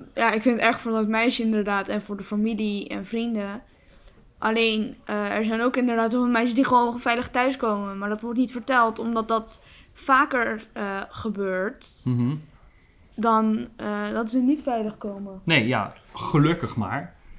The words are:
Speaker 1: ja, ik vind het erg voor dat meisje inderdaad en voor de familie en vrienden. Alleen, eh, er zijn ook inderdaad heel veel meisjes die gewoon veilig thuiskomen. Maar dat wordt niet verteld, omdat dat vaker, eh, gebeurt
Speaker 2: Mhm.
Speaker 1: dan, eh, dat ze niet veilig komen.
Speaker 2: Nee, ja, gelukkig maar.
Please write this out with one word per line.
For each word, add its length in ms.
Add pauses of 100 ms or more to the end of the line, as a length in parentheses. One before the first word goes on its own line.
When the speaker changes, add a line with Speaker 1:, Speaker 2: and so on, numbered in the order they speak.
(140)
Speaker 1:
ja, 180
ik 100
vind 120
het 100
erg 160
voor 120
dat 160
meisje 340
inderdaad 460
en 140
voor 140
de 60
familie 680
en 180
vrienden. 560 (760)
Alleen, 640
eh, 320
er 80
zijn 180
ook 140
inderdaad 340
heel 120
veel 80
meisjes 240
die 100
gewoon 360
veilig 300
thuiskomen. 680
Maar 100
dat 140
wordt 160
niet 140
verteld, 460
omdat 300
dat 340 (300)
vaker, 800
eh, 360
gebeurt 960
Speaker 2:
Mhm. 300 (800)
Speaker 1:
dan, 600
eh, 340
dat 200
ze 80
niet 240
veilig 360
komen. 460
Speaker 2:
Nee, 220
ja, 280 (180)
gelukkig 640
maar. 400 (220)